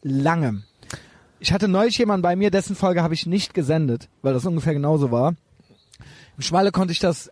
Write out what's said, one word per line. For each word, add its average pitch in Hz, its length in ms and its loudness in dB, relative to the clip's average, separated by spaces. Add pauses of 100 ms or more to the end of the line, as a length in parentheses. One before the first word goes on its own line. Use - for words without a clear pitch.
langem. 135 640 -2 (760)
Ich - 120 -2
hatte 202 160 0
neulich 208 300 2
jemanden 208 240 2
bei 175 140 2
mir, 202 140 2
dessen 190 240 -2
Folge 175 280 0
habe 165 120 0
ich 160 120 -6
nicht 185 280 -2
gesendet, 147 540 0 (140)
weil 135 120 0
das 123 120 -2
ungefähr 165 280 0
genauso 143 360 2
war. 127 240 2 (1040)
Dem 135 60 -12
Schmalle 190 300 2
konnte 185 200 0
ich - 80 -4
das - 320 -2